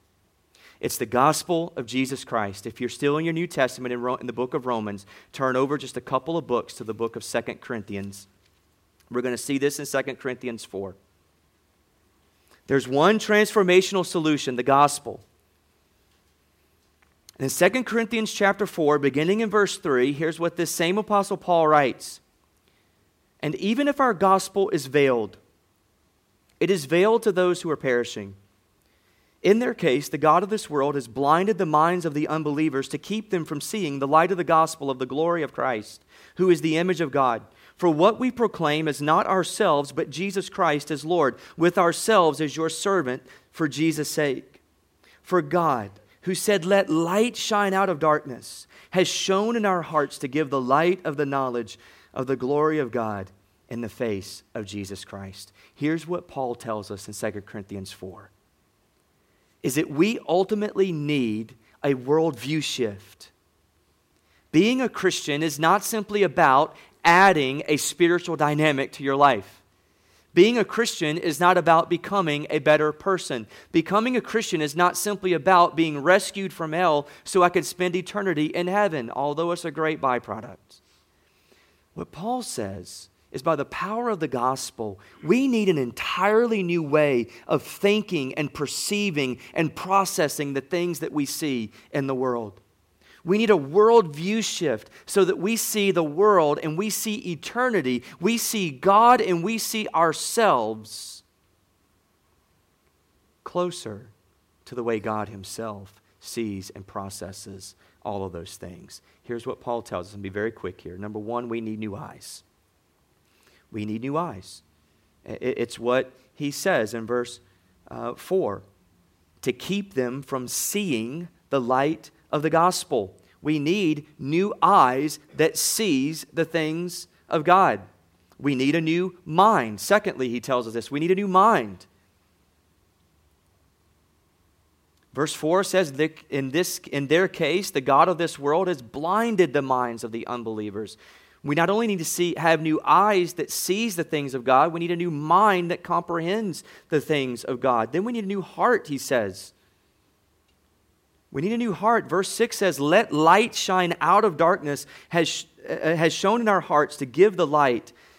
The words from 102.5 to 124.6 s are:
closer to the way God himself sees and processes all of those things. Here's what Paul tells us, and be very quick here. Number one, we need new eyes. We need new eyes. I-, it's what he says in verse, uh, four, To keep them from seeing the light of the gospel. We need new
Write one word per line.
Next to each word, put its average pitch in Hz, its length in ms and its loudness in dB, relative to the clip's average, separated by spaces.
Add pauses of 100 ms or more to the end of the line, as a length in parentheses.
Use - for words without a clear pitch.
closer 170 640 -6 (580)
to - 100 -18
the 120 100 -6
way 113 140 -2
God 107 300 -6
himself 101 720 -14 (200)
sees 101 500 -8
and 95 160 -18
processes 98 880 -14 (280)
all 101 220 -8
of 90 80 -10
those 85 240 -14
things. 90 460 -20 (200)
Here's 120 240 -10
what 127 140 -10
Paul 117 220 -6
tells 92 240 -8
us, 98 80 -20
and 101 80 -14
be 98 80 -10
very 104 220 -4
quick - 280 -12
here. 87 160 -16
Number 104 220 -10
one, 117 320 -8
we 117 100 -6
need 110 200 -8
new 104 160 -8
eyes. - 480 -18 (1300)
We 107 140 -8
need 107 160 -6
new 139 160 -6
eyes. 147 460 -8 (640)
I-, - 120 -10
it's - 380 -4
what 123 340 0 (220)
he 143 160 -6
says 135 440 -2
in 113 100 -8
verse, 120 360 -4 (500)
uh, 120 240 -10
four, 110 480 -4 (800)
To 127 100 -2
keep 196 420 -6
them 131 280 -4
from 127 260 -8
seeing 156 800 -4 (220)
the 139 100 2
light 131 500 0 (200)
of 151 120 -2
the 156 80 0
gospel. 160 640 0 (240)
We 151 180 -2
need 151 480 0 (120)
new 165 420 0